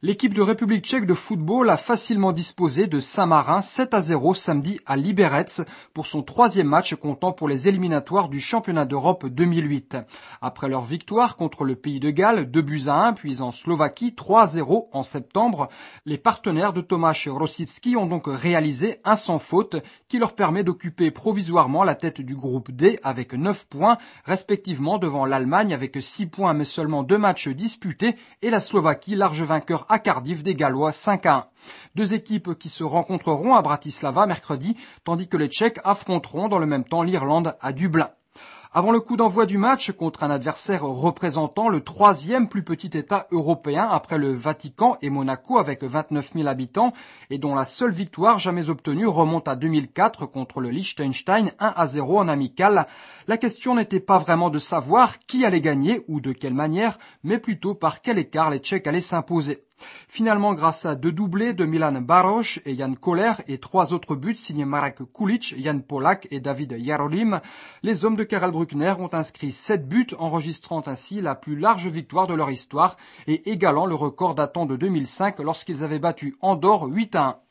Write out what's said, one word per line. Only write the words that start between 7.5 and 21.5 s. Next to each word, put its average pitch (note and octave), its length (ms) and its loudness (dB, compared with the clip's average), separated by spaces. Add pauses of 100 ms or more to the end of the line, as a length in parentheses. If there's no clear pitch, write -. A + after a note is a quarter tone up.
éliminatoires F3+ 600 0
du C#3 120 -6
championnat F3 440 -2
d'Europe C#3+ 420 0
deux B2+ 180 0
mille D#3+ 260 2
huit. C#3 260 -4 (440)
Après B2+ 280 -6
leur C3 140 -2
victoire F3 540 0
contre - 260 -4
le C3 140 0
Pays C#3 240 -6
de D3 100 0
Galles, F3 400 2
deux D#3 120 4
buts C#3+ 260 -2
à D#3 180 4
un, A#3+ 60 4
puis C3+ 300 -6
en B2 100 -4
Slovaquie, E3 640 -2
trois A3 320 6
zéro C#3+ 440 0
en C3+ 120 -4
septembre, D#3 640 -2 (360)
les D3+ 140 -6
partenaires E3+ 540 0
de F3 80 -2
Tomáš E3 480 0
Rosický D#3 680 -4
ont G#3 120 0
donc E3+ 200 -4
réalisé D3+ 800 0
un G#3 100 6
sans F#3+ 240 0
faute G#3+ 380 0 (320)
qui B3 100 -2
leur A3+ 160 0
permet F#3 300 2
d'occuper E3+ 480 0
provisoirement E3+ 720 2